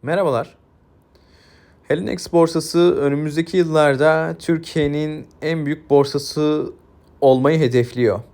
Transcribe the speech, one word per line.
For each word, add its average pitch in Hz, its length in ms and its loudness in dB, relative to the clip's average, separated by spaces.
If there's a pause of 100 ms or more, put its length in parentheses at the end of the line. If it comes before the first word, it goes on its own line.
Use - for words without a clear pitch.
Merhabalar. 143 540 -2 (1300)
Helinex - 440 -6
borsası 170 640 2
önümüzdeki 151 600 -2
yıllarda 160 800 2
Türkiye'nin 151 880 -4 (160)
en 156 240 -4
büyük 156 240 -6
borsası 143 840 0 (480)
olmayı 135 380 4
hedefliyor. 120 640 2 (140)